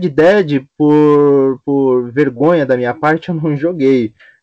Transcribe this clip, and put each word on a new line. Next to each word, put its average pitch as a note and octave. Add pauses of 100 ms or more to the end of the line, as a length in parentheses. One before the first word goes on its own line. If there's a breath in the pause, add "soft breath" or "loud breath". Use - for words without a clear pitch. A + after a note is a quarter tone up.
Dead, D3+ (140)
por, D3
por B2+
vergonha C#3+
da B2+
minha B2
parte, D#3
eu F3
não D3+
joguei, C3+ (300 soft breath)